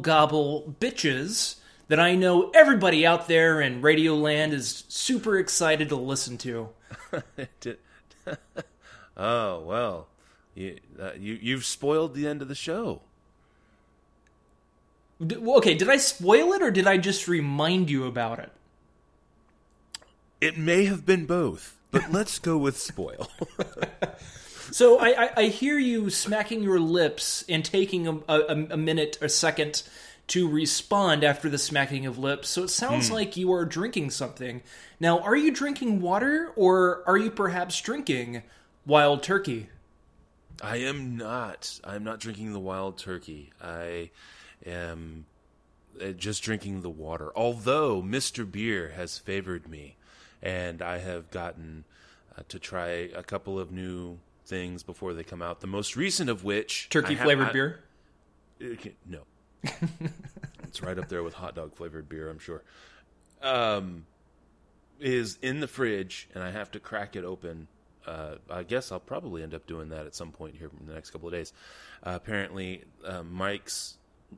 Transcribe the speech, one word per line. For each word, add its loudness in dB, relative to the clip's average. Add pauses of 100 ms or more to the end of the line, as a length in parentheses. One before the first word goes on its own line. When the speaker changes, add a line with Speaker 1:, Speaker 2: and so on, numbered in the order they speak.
Speaker 1:
gobble 4
bitches 0 (340)
that 6
I 6
know 4
everybody 8
out 4
there 6
in 0
Radio 6
Land 2
is -4
super 0
excited 2
to 0
listen -4
to. -8 (420)
Speaker 2:
<laughs> -4 (380)
Did, -8 (480)
<laughs> -8 (800)
oh, -2
well, -4 (480)
you, -10 (220)
uh, -10
you, -10
you've -4
spoiled 0
the -4
end -6
of -10
the -12
show. -6 (2250)
Speaker 1:
D-, -4
well, 6
okay, 8
did 2
I 8
spoil 6
it 2
or 4
did 4
I 8
just 0
remind 2
you 0
about -4
it? -14 (1900)
Speaker 2:
It 0
may 4
have -2
been 6
both, -2 (140)
but 2
<laughs> -8
let's 0
go 2
with 2
spoil. -8 (280)
<laughs> -6 (1000)
Speaker 1:
So 10
I, 6
I, -2
I 6
hear 2
you 2
smacking -2
your 4
lips 2
and 0
taking 0
a, -2 (100)
a, 2
a -4
minute, 0
a 0
second 0 (420)
to 0
respond 2
after 4
the 8
smacking 0
of -6
lips. -2
So 0
it -2
sounds 2
Speaker 2:
Hmm. 0
Speaker 1:
like -2
you 2
are 2
drinking -2
something. -8 (360)
Now, 4
are 4
you 4
drinking -2
water 0
or 6
are 6
you 2
perhaps -2
drinking -4 (420)
Wild 6
Turkey? -2 (920)
Speaker 2:
I -6
am -6
not. -8
I -10
am -8
not -8
drinking -10
the -8
Wild -8
Turkey. -12 (100)
I -10 (560)
am, -12 (760)
uh, -6
just -8
drinking -6
the -8
water. -10
Although 0
Mister -4
Beer -6
has -10
favored -8
me, -18 (460)
and -6
I -6
have -10
gotten, -12 (520)
uh, -16
to -14
try -8
a -8
couple -8
of -10
new -10 (260)
things -10
before -10
they -10
come -14
out. -10
The -12
most -6
recent -2
of -6
which -4
Speaker 1:
Turkey 0
Speaker 2:
I -2
ha-, -2
Speaker 1:
flavored 2
Speaker 2:
I -4
Speaker 1:
beer? -4 (800)
Speaker 2:
It -12
can, -16 (120)
no. -16 (420)
Speaker 1:
<laughs> -6 (920)
Speaker 2:
It's -16
right -8
up -8
there -6
with -10
hot -14
dog -12
flavored -14
beer, -12
I'm -16
sure. -14 (800)
Um, -2 (920)
is -2
in -4
the -6
fridge, -6
and -10
I -8
have -12
to -14
crack -10
it -8
open. -12 (400)
Uh, -12 (120)
I -10
guess -6
I'll -10
probably -12
end -14
up -14
doing -12
that -12
at -18
some -14
point -16
here -18
in -20
the -16
next -18
couple -16
of -10
days. -10 (520)
Uh, -8
apparently, -8 (200)
uh, -10
Mike's -8 (400)